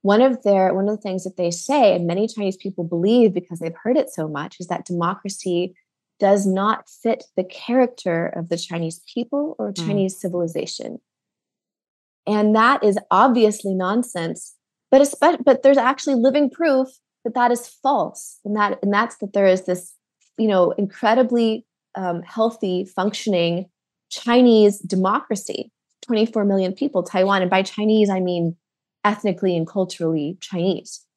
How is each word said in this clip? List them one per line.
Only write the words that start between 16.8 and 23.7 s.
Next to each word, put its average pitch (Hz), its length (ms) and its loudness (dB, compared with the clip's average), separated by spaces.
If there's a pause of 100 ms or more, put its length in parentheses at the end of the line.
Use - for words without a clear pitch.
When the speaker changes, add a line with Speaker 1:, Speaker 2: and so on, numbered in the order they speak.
Speaker 1:
that 233 100 -6
that 247 180 2
is 240 160 -4
false. - 760 -4
And 208 120 -4
that, 208 260 0
and 202 100 0
that's 226 260 -2
that 196 140 -12
there 196 140 2
is 185 180 2
this, 180 300 -6 (440)
you 226 100 0
know, 185 240 2
incredibly, 226 920 0 (300)
um, 175 280 -6
healthy, 202 640 -4
functioning 185 840 -2 (440)